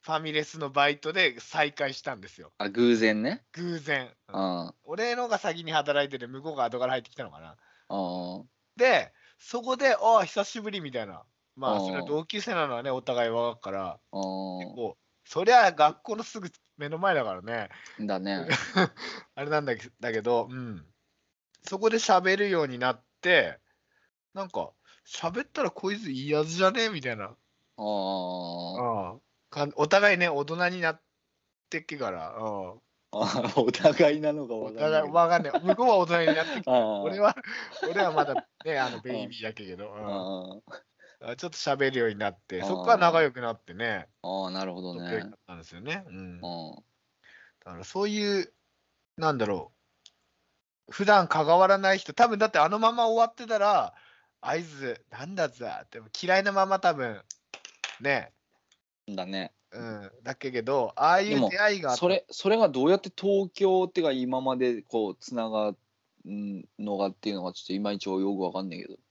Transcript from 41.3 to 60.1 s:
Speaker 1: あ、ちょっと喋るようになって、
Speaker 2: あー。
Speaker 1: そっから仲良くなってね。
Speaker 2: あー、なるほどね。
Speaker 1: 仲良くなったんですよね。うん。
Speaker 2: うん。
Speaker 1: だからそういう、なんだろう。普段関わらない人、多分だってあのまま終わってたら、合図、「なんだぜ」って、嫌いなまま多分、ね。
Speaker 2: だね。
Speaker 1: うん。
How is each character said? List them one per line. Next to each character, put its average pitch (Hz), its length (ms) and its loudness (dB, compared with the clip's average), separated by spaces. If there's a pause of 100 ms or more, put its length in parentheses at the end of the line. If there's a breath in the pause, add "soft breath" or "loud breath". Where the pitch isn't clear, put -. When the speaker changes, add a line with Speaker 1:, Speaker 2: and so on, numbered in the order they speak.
Speaker 1:
あ、 120 40 -10
ち - 80 -14
ょ - 40 -6
っ - 20 -8
と 156 60 -16
喋 135 360 0
る 131 60 2
よ 117 80 4
う - 40 4
に 101 60 -6
な 101 160 -2
っ - 60 -20
て、 - 240 -8
Speaker 2:
あ - 40 -4
ー。 - 20 -2
Speaker 1:
そ 185 140 -2
っ - 20 -6
か 233 80 6
ら 214 60 6
仲 165 240 4
良 139 100 0
く 123 80 -12
な 117 140 -4
っ - 60 -18
て - 120 -20
ね。 101 360 -6 (140)
Speaker 2:
あ 87 60 -10
ー、 95 220 -4
な 95 140 -6
る 92 100 -6
ほ 92 80 -10
ど 90 120 -10
ね。 87 100 -10
Speaker 1:
仲 90 100 -6
良 110 80 -4
く 101 80 -14
な 101 60 -20
っ - 100 -20
た 90 80 -18
ん 85 40 -16
で 80 60 -20
す - 100 -20
よ 87 60 -18
ね。 165 260 -8
う 143 60 -20
ん。 92 40 -16
Speaker 2:
う 92 220 -14
ん。 - 20 -16 (1200 soft breath)
Speaker 1:
だ 90 80 -16
か 170 60 -14
ら 95 60 -14
そ - 180 -6
う 208 60 -2
い 208 340 -2
う、 - 100 -8 (640)
な 160 160 2
ん 135 60 -2
だ 110 80 2
ろ 92 260 -6 (1160)
う。 - 40 -18
普 202 120 -4
段 196 220 8
関 156 200 2
わ 175 200 8
ら 196 120 6
な 196 160 4
い 196 40 -2
人、 170 140 -12
多 240 160 6
分 214 100 0
だ 220 80 4
っ 214 40 2
て - 80 2
あ 190 100 6
の 208 100 0
ま 226 140 4
ま 240 160 2
終 226 100 2
わ 226 140 4
っ - 20 -20
て 240 120 -16
た 220 120 0
ら、 196 360 2 (460 soft breath)
合 147 180 -2
図、 139 520 -8
「な 113 140 -12
ん 180 100 -12
だ 165 140 0
ぜ」 123 180 -10 (160)
っ - 40 -18
て、 - 140 -16 (220)
嫌 185 160 4
い 196 60 2
な 202 80 0
ま 196 140 4
ま 190 120 2
多 180 160 4
分、 117 300 -6 (760)
ね。 135 320 0 (840)
Speaker 2:
だ 92 120 -6
ね。 95 260 -8 (180)
Speaker 1:
う 104 80 -16
ん。 107 320 -12 (120)